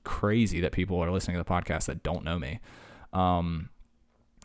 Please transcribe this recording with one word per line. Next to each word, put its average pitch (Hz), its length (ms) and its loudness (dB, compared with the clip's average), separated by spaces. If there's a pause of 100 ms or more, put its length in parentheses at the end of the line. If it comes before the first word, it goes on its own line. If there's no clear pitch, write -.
crazy 104 580 2
that 87 100 2
people 90 260 0
are 85 140 2
listening 90 260 0
to 82 60 0
the - 60 -4
podcast 85 360 0
that 78 160 -4
don't 87 220 -2
know 85 160 -2
me. 76 200 -6 (520)
Um, 87 580 0 (760)